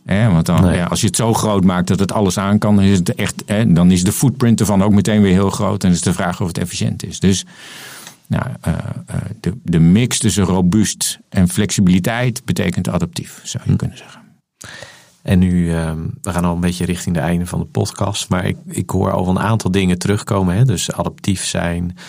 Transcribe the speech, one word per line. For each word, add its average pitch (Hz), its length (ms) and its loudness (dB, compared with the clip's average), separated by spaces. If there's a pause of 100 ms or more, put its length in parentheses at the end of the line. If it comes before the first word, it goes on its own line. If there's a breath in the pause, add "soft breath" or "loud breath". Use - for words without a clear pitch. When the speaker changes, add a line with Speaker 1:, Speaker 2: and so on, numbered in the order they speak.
Speaker 1:
Hè? 104 260 2
Want 80 140 2
dan, 85 160 2
Speaker 2:
Nee. 87 160 4
Speaker 1:
ja, 87 80 -2
als 85 160 -4
je 110 60 0
het 87 80 -2
zo 113 180 0
groot 104 300 0
maakt 90 240 2
dat 90 120 0
het 98 120 0
alles 101 260 0
aan 101 200 0
kan, 104 180 2
dan 98 100 4
is 98 120 4
het 87 180 -2
echt, - 300 -6
hè, 107 280 2
dan 90 180 6
is 90 120 4
de 98 80 2
footprint 120 480 2
ervan 98 240 2
ook 107 100 4
meteen 104 280 4
weer 98 120 6
heel 98 160 2
groot. 101 340 -4
En 95 80 4
is 85 100 2
de 95 120 0
vraag 87 280 -4
of 95 60 -2
het 82 100 -8
efficiënt 104 480 -6
is. - 140 -12
Dus, 190 260 2 (840 loud breath)
nou, - 180 -4 (160)
eh, 82 120 -4 (320)
eh, - 100 -12 (240)
de, - 140 -4 (100)
de 82 160 0
mix 98 400 4
tussen 101 240 0
robuust 92 760 0 (100)
en 90 200 2
flexibiliteit 107 960 0
betekent 90 440 -2
adaptief, - 540 -6
zou - 220 -10
je 98 60 0
Speaker 2:
Hm. 95 60 2
Speaker 1:
kunnen - 200 -6
zeggen. - 240 -20 (1000 loud breath)
Speaker 2:
En - 180 2
nu, 87 340 2
ehm, 80 240 -4 (240)
we 95 100 -6
gaan 87 140 -2
al 87 100 0
een 85 40 -4
beetje 87 260 -2
richting 87 300 -4
de 78 60 0
einde 87 240 -2
van - 140 -6
de - 60 -4
podcast. - 640 -4
Maar 90 160 -2
ik, - 120 -2 (100)
ik - 220 -6
hoor 95 220 0
al 95 180 0
een 92 100 0
aantal 101 320 0
dingen 92 260 2
terugkomen, 98 580 -2
hè? 113 100 2
Dus 98 260 -2
adaptief - 540 -4
zijn. 87 500 -4 (140 loud breath)